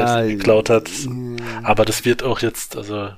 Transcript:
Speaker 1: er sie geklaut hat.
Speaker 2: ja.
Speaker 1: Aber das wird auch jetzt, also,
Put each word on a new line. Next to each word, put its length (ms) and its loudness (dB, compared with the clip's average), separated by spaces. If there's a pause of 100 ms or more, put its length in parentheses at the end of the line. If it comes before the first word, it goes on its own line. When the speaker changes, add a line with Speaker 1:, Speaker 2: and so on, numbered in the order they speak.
(160)
Speaker 1:
er 120 2
sie 100 -2
geklaut 320 4
hat. 200 4
Speaker 2:
ja. 200 -8 (540)
Speaker 1:
Aber 200 4
das 220 -2
wird 180 2
auch 160 -2
jetzt, 380 -4
also, 400 -8